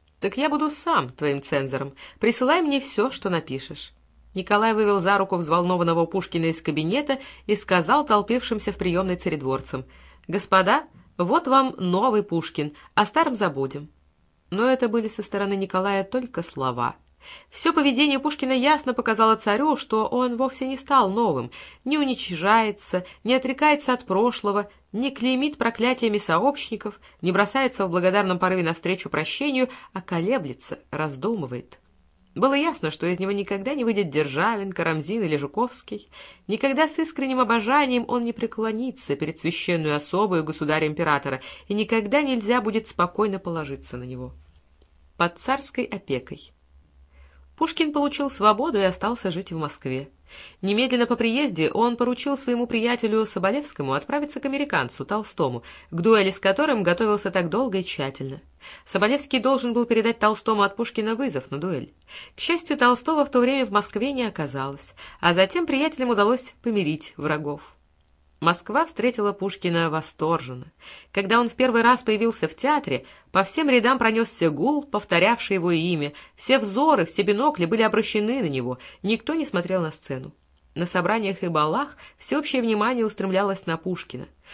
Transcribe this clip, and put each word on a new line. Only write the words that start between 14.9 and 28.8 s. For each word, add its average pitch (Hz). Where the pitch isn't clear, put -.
со -
стороны 202
Николая 196
только 240
слова. 127
Всё -
поведение 277
Пушкина 277
ясно 262
показало 220
царю, 240
что 220
он 247
вовсе 262
не 269
стал 254
новым, 180
не 277
уничижается, 208
не 233
отрекается 269
от 247
прошлого, 202
не 247
клеймит 262
проклятиями 233
сообщников, 208
не 175
бросается 208
в -
благодарном 185
порыве 185
навстречу 170